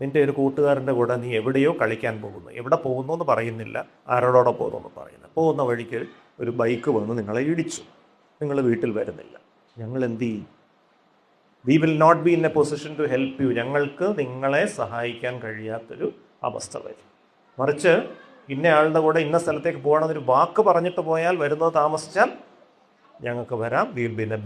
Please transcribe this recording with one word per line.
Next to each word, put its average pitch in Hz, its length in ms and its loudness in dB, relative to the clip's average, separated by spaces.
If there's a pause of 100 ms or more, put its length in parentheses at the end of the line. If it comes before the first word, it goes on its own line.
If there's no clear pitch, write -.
നിൻ്റെ 139 240 2
ഒരു 139 80 2
കൂട്ടുകാരൻ്റെ 139 600 2
കൂടെ 120 240 2
നീ 120 240 -4
എവിടെയോ 135 400 2
കളിക്കാൻ 113 420 -2
പോകുന്നു." 101 280 -14
എവിടെ 131 260 -2
പോകുന്നു 131 360 -4
എന്ന് 170 120 -4
പറയുന്നില്ല, 113 640 -2 (220)
ആരോടോടെ 123 440 6
പോകുന്നു 117 260 -4
എന്ന് - 200 -14
പറയുന്നില്ല. - 360 -20
പോകുന്ന 156 280 2
വഴിക്ക് 117 440 -4 (360)
ഒരു 113 80 -2
ബൈക്ക് 120 400 0
വന്ന് 113 280 0
നിങ്ങളെ 107 220 -4
ഇടിച്ചു, 160 420 -4 (580)
നിങ്ങൾ 143 200 -2
വീട്ടിൽ 117 380 2
വരുന്നില്ല. - 380 -8 (420)
ഞങ്ങൾ 123 260 -6
എന്ത് 117 200 -4
ചെയ്യും? 107 220 -6 (1200)
We 139 140 6
will 160 220 2
not 165 220 8
be 175 120 4
in 160 120 2
a - 80 -4
position 147 420 -2
to 151 40 0 (100)
help 135 280 -2
you. 131 60 2 (100)
ഞങ്ങൾക്ക് 143 600 -2
നിങ്ങളെ 135 480 0
സഹായിക്കാൻ 120 760 -6
കഴിയാത്തൊരു 113 680 -8 (320)
അവസ്ഥ 113 320 -8
വരും. - 320 -16 (520)
മറിച്ച് 147 320 2 (560)
ഇന്നയാളുടെ 156 520 4
കൂടെ 156 200 4
ഇന്ന 156 180 2
സ്ഥലത്തേക്ക് 156 400 -2
പോകണമെന്നൊരു 151 540 2
വാക്ക് 175 300 4
പറഞ്ഞിട്ട് 175 380 2
പോയാൽ, 165 360 0
വരുന്നത് 156 380 0
താമസിച്ചാൽ 156 560 2 (920)
ഞങ്ങൾക്ക് 120 320 -6
വരാം, 117 400 0
we 123 120 -2
will 110 140 -6
be 107 80 -2
in 110 120 -4
a - 60 -10